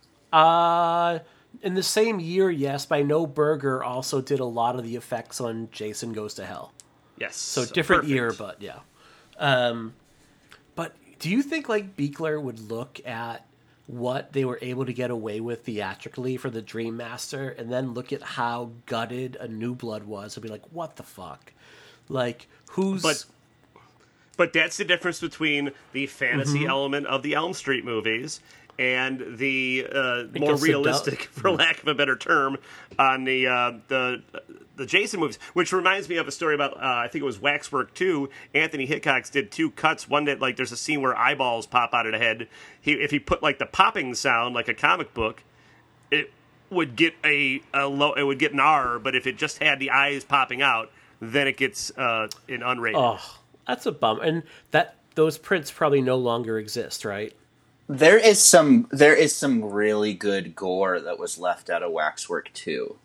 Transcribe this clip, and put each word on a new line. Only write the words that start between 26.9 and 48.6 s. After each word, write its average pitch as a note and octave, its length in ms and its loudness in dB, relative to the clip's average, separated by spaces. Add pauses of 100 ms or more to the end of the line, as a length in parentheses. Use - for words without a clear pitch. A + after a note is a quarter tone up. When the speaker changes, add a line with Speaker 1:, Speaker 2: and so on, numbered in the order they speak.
Speaker 2:
of C3 140 -2
the D3 120 -4
Elm E3 200 -2
Street C3 300 -2
movies A2+ 560 -4 (400)
and B2+ 580 -2
the, C3 560 -2
uh, B2 300 -2 (100)
Speaker 1:
It C3 60 -6
Speaker 2:
more D3 120 4
Speaker 1:
gets C#3 100 2
the D#3+ 60 2
Speaker 2:
realistic, C#3+ 520 0
<laughs> - 160 -14
Speaker 1:
du- C3 60 -10
Speaker 2:
for F#3+ 100 4
lack D#3+ 300 0
of D3+ 60 -4
a D3+ 60 2
better C3+ 220 2
term, C#3 420 0 (400)
on C3 280 2
the, C3 200 2
uh, B2 280 2 (160)
the, B2+ 340 -2 (540)
the C3+ 100 -8
Jason G3+ 320 2
movies, C#3+ 180 -2 (160)
which F3 180 0
reminds F#3 380 2
me F3 80 -4
of D#3+ 100 -2
a C#3 40 -8
story D#3 240 0
about, C#3 220 -2
uh, - 40 -16
I B2 260 0
think D3 140 -8
it C#3 40 -2
was A2+ 140 -4
Waxwork C#3+ 540 -2
Two. D#3 360 -2 (260)
Anthony D3 320 -2
Hickox C3+ 420 -2
did C3 220 -2
two D#3+ 200 -2
cuts. - 380 -2
One D3 160 2
that, C3+ 140 0
like, B2+ 160 -2
there's B2+ 160 -6
a A#2 60 -10
scene D3+ 240 -4
where B2+ 140 0
eyeballs B2 520 0
pop A#2+ 260 2
out A#2 140 2
of A2 60 -2
the A2 40 -2
head. A2+ 300 0 (340)
He, D3 120 0
if C#3 180 -2
he D3 80 0
put, - 240 0
like, D3 160 0
the B2+ 80 -2
popping F#3+ 480 2
sound, B2 400 0
like A#2 140 -2
a A#2+ 40 -2
comic D#3+ 400 2
book, A2+ 300 -4 (680)
it D3+ 220 -2 (400)
would D#3 240 -2
get D#3+ 180 2 (100)
a, C#3+ 380 0 (140)
a C#3 120 2
low, C#3+ 260 2
it C#3+ 100 0
would C#3 160 0
get C#3+ 140 2
an C#3 80 0